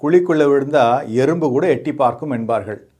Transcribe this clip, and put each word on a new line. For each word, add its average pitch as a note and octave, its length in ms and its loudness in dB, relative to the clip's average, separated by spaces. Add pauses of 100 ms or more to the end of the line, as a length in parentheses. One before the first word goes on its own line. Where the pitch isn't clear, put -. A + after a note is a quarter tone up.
குழிக்குள்ள E3 420 2
விழுந்தா C#3 640 2
எறும்பு C#3+ 400 0
கூட C#3+ 200 0
எட்டி D3 260 -2
பார்க்கும்" D3 360 -2
என்பார்கள். A2 580 -6 (120)